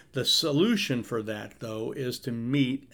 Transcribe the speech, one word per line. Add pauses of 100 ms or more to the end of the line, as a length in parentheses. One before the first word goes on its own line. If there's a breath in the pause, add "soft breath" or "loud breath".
(160 loud breath)
the
solution
for
that,
though,
is
to
meet